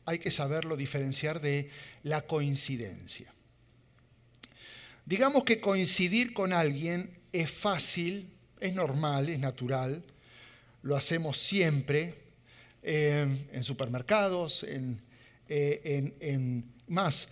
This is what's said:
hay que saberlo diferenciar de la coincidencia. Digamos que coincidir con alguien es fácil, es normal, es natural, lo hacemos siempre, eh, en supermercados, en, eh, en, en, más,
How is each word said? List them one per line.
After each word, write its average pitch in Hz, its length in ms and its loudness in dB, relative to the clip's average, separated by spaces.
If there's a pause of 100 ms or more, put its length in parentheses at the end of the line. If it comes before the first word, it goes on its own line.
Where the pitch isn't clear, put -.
hay 170 120 -2
que 170 140 -4
saberlo 151 460 -2
diferenciar 139 640 -2
de 143 280 0 (340)
la 151 180 0
coincidencia. 135 1120 -4 (1700)
Digamos 262 380 4
que - 160 4
coincidir 196 720 2
con 190 180 0
alguien 165 640 0 (140)
es 165 180 0
fácil, 185 800 0 (300)
es 185 140 -2
normal, 147 560 0
es 156 100 -2
natural, 131 640 -2 (800)
lo 139 160 0
hacemos 165 400 0
siempre, 156 800 2 (680)
eh, 147 720 2
en 131 100 -4
supermercados, 160 1000 0
en, 127 380 -6 (460)
eh, 147 380 0
en, 143 340 -2
en, 127 520 -2 (160)
más, 180 440 0